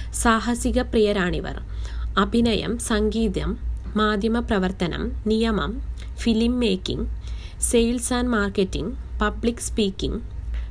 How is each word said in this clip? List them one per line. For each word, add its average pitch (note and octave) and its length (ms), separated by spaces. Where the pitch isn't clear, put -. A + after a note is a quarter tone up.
സാഹസിക A#3 680
പ്രിയരാണിവർ. F#3 800
അഭിനയം, A3 600
സംഗീതം, G#3+ 800
മാധ്യമപ്രവർത്തനം, G#3+ 1160
നിയമം, A3 540
ഫിലിം A#3 460
മേക്കിംഗ്, F#3+ 460
സെയിൽസ് A#3+ 520
ആൻഡ് B3 160
മാർക്കറ്റിംഗ്, G3+ 640
പബ്ലിക് A3+ 340
സ്പീക്കിംഗ്, G3 640